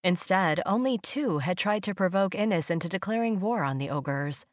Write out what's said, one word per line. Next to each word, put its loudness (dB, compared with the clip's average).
Instead, 2
only 0
two 0
had 0
tried 0
to -2
provoke 2
Innis 0
into 0
declaring -2
war 0
on 0
the -4
ogres. -4